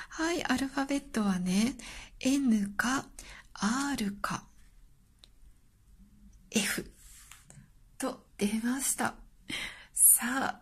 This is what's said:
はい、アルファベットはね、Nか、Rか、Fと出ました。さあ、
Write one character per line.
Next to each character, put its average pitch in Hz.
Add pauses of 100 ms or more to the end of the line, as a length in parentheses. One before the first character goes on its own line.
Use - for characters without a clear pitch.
は 320
い、 330
ア 262
ル 269
フ 277
ァ 269
ベ 277
ッ -
ト 226
は 190
ね、 202 (440)
N 247
か、 247 (480)
R 240 (100)
か、 - (2000)
F - (1040)
と - (140)
出 208
ま 254
し -
た。 - (760)
さ -
あ、 -